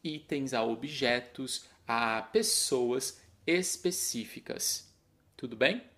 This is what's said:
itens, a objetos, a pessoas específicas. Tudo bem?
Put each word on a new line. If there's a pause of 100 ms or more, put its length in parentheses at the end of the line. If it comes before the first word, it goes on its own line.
itens,
a
objetos, (240)
a
pessoas (260)
específicas. (420)
Tudo
bem? (160)